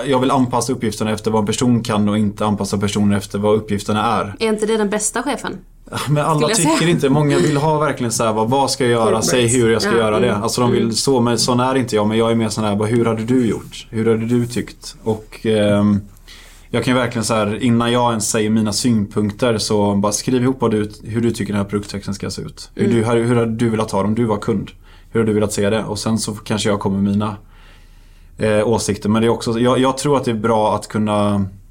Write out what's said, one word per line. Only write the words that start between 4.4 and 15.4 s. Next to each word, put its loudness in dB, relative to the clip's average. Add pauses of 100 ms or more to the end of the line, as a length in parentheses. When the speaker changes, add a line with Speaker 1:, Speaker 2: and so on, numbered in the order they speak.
Speaker 2:
inte -2
det 0
den 0
bästa -4
chefen? -6 (520)
Speaker 1:
Men 2
alla 2
Speaker 2:
Skulle 2
jag 0
säga. 2
Speaker 1:
tycker 0
inte, 2
många 2
vill 2
ha 2
verkligen -2
så -2
här, 2
vad, 0
vad 0
ska -2
jag 2
göra, 2
Speaker 2:
Corporate. 2
Speaker 1:
säg 2
hur 4
jag 2
ska 0
Speaker 2:
Ja. 2
Speaker 1:
göra 2
det. 2
Alltså -2
de 2
vill 2
Speaker 2:
Mm. 0
Speaker 1:
så, 2
men 2
sån 0
är 0
inte 0
jag, 2
men 0
jag 4
är 2
mer 0
sån -4
här, 0
bara, 0
hur 2
hade 0
du 2
gjort? -6
Hur -2
hade 0
du 0
tyckt? -8
Och, -6